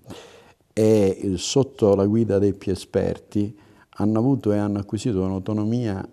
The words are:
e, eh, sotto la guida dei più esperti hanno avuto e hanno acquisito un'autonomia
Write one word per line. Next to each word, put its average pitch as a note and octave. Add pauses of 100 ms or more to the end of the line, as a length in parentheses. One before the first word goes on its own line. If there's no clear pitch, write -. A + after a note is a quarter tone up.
(720)
e, G#2+
eh, G2
sotto -
la G2
guida G#2
dei G2
più -
esperti G2 (340)
hanno A2
avuto A#2+
e G#2
hanno G2+
acquisito G2+
un'autonomia G#2